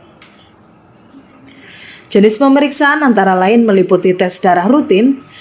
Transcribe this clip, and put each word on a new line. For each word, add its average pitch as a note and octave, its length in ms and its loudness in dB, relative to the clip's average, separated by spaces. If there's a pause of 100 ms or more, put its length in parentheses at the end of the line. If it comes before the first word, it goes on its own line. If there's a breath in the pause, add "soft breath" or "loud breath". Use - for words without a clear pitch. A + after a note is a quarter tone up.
(2250 loud breath)
Jenis G#3 240 2
pemeriksaan C#4+ 640 0
antara G#3 320 0
lain G3+ 320 0
meliputi F#3 480 0
tes F3+ 240 -4
darah F3+ 320 0
rutin, C4 560 0 (160 loud breath)